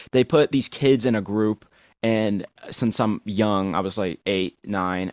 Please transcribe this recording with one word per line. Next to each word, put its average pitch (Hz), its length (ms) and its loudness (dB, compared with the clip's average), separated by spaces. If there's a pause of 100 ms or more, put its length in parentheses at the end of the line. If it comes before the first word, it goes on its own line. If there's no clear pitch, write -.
(120)
they 127 120 4
put 151 280 4
these 135 180 0
kids 135 340 2
in 120 120 2
a 104 60 0
group, 107 440 -2 (380)
and 110 420 0 (240)
since - 300 -2
I'm 110 260 0
young, 98 480 0
I 85 60 -2
was, 95 180 -4
like, 92 300 -4
eight, 95 360 -2
nine, 92 500 -4